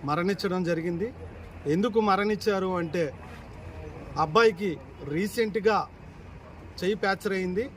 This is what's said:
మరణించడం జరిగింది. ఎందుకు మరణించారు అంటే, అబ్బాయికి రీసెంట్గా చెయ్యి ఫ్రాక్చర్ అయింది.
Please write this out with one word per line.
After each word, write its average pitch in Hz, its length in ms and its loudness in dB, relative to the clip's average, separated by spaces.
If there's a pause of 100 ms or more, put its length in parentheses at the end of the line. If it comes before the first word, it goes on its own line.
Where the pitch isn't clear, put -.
మరణించడం 180 580 0
జరిగింది. 170 500 -2 (520)
ఎందుకు 202 360 4
మరణించారు 202 760 2
అంటే, 165 360 0 (1040)
అబ్బాయికి 175 640 4 (240)
రీసెంట్గా 196 880 2 (920)
చెయ్యి 202 120 2
ఫ్రాక్చర్ 196 380 0
అయింది. 190 440 0